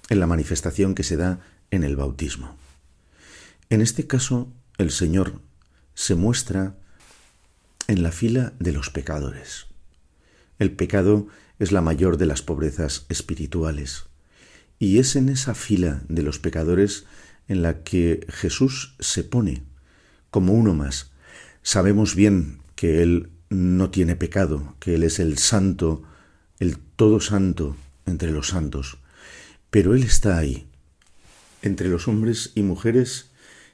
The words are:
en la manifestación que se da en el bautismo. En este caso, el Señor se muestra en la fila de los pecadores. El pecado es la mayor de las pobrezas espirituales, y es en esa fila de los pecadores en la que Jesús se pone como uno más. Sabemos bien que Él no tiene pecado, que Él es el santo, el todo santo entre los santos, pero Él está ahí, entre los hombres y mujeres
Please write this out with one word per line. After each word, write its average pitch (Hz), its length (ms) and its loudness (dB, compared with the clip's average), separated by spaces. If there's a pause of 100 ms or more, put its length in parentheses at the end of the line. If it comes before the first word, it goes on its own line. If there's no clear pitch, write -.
en 101 120 2
la 87 60 2
manifestación 82 680 0
que 95 80 -2
se 87 140 -2
da 90 240 -2 (300)
en 90 140 0
el 69 120 -2
bautismo. 67 600 -6 (1120)
En 110 140 4
este 117 240 -2
caso, 127 460 -2 (260)
el 87 120 0
Señor 87 520 0 (520)
se - 200 -2
muestra 95 640 -2 (1120)
en 95 140 2
la 82 100 0
fila 117 480 -2
de 82 120 0
los 69 180 -6
pecadores. 71 760 -8 (920)
El 98 140 0
pecado 101 540 2 (320)
es 95 140 -2
la 95 80 4
mayor 80 380 2
de 87 80 2
las 73 160 -2
pobrezas 76 680 -4
espirituales, 78 960 -6 (720)
y 101 200 4
es 131 180 4
en 135 120 2
esa 135 260 -4
fila 85 540 -2
de 80 140 -2
los 73 160 -4
pecadores 87 680 0 (420)
en 92 140 -2
la 82 200 -2
que 85 460 0
Jesús - 720 -4
se - 240 -4
pone 78 400 -2 (680)
como 92 220 2
uno 110 220 4
más. 71 360 -4 (520)
Sabemos 101 520 2
bien 92 460 4 (160)
que 82 260 2
Él 85 280 2 (180)
no 92 420 2
tiene 87 260 2
pecado, 78 640 -2
que 87 140 -2
Él 82 80 2
es 82 160 2
el 80 200 0
santo, 92 640 0 (560)
el 87 200 -2
todo 107 420 2
santo 90 560 -2 (300)
entre 87 240 -2
los 76 180 -4
santos, 69 500 -6 (720)
pero 101 240 6
Él 131 80 4
está 110 340 4
ahí, 69 320 -2 (960)
entre 92 260 -2
los 85 200 0
hombres 110 460 0
y 107 80 0
mujeres 113 680 0 (440)